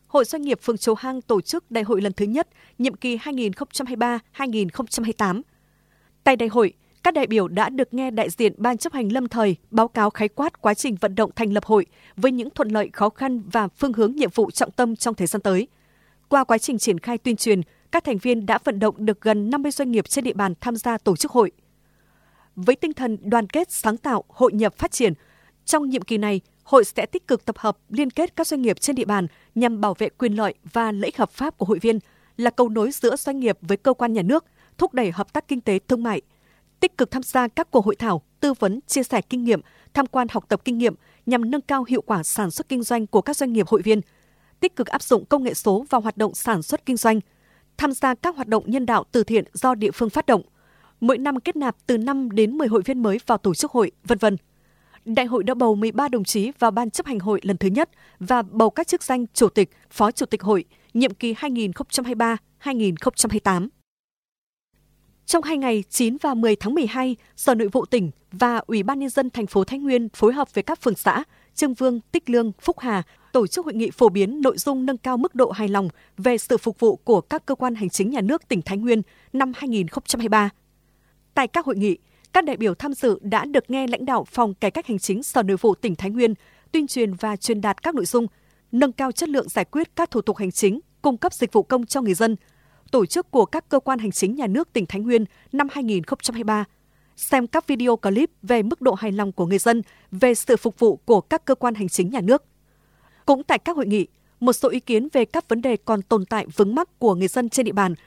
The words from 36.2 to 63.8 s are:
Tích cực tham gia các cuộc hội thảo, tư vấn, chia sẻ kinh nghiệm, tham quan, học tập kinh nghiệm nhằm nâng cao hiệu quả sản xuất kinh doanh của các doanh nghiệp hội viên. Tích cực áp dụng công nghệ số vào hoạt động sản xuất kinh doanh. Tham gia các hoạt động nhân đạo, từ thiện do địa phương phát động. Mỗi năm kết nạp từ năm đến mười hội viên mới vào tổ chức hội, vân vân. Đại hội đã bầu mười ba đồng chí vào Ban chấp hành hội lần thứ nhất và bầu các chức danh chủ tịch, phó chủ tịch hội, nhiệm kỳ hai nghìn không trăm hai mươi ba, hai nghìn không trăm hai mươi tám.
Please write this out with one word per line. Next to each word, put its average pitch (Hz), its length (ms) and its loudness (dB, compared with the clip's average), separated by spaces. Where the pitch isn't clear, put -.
Tích - 180 -2
cực 254 120 0
tham 262 120 -4
gia 247 260 0
các - 220 -4
cuộc 226 140 4
hội 208 120 0
thảo, 196 260 -2
tư 285 120 2
vấn, 220 340 -2
chia - 160 -2
sẻ 247 200 -2
kinh 247 220 -6
nghiệm, 214 160 2
tham 277 120 2
quan, 247 240 0
học - 180 -4
tập 247 160 0
kinh 240 140 -2
nghiệm 233 160 2
nhằm 233 240 2
nâng 285 100 0
cao 262 280 -2
hiệu 254 140 0
quả 185 200 -2
sản 190 280 -2
xuất - 180 -8
kinh 254 140 -2
doanh 226 240 -2
của 202 140 2
các 294 160 -2
doanh 254 160 -2
nghiệp 214 160 0
hội 196 140 2
viên. 214 180 4
Tích - 160 0
cực 233 100 -2
áp - 160 -4
dụng 220 220 2
công 285 180 2
nghệ 247 120 -2
số 208 360 0
vào 254 100 2
hoạt 214 160 -4
động 214 180 -2
sản 196 280 -2
xuất - 240 -6
kinh 254 100 0
doanh. 220 240 2
Tham 294 160 -2
gia 254 220 0
các 330 220 -4
hoạt 254 120 -8
động 214 180 0
nhân 247 200 -2
đạo, 226 260 2
từ 226 120 4
thiện 220 280 2
do 254 220 0
địa 208 160 0
phương 226 200 -2
phát 311 160 -2
động. 220 160 4
Mỗi 233 180 2
năm 269 220 -2
kết - 160 -4
nạp 269 200 -4
từ 240 120 2
năm 254 320 -2
đến 220 280 2
mười 285 100 0
hội 214 140 2
viên 254 200 -2
mới 214 240 2
vào 220 120 2
tổ 160 160 0
chức 294 160 -4
hội, 220 200 0
vân 233 140 0
vân. 202 180 2
Đại 226 220 0
hội 226 160 0
đã 240 120 -2
bầu 240 200 2
mười 214 180 -2
ba 269 160 0
đồng 240 160 -2
chí 220 340 -2
vào 233 120 2
Ban 220 200 -2
chấp - 160 -8
hành 262 120 -6
hội 196 240 -2
lần 190 140 -2
thứ 196 120 -2
nhất 254 220 0
và 233 240 0
bầu 214 280 2
các 330 160 -4
chức - 160 -2
danh 247 320 -2
chủ 220 140 4
tịch, 190 220 2
phó 208 200 0
chủ 269 160 -4
tịch - 160 -4
hội, 190 220 0
nhiệm 240 200 0
kỳ 226 220 -6
hai 294 140 -6
nghìn 226 220 -2
không 269 180 -10
trăm 262 140 -2
hai 247 100 -6
mươi 220 40 -2
ba, 226 180 0
hai 277 160 -6
nghìn 202 220 0
không - 200 -2
trăm 220 140 0
hai 214 40 -2
mươi 214 60 -2
tám. 190 280 0